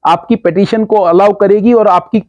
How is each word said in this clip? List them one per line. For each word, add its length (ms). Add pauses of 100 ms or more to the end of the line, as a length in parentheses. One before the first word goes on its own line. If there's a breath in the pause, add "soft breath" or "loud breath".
आपकी 300
petition 480
को 160
अलाउ 320
करेगी 400
और 160
आपकी 300 (100)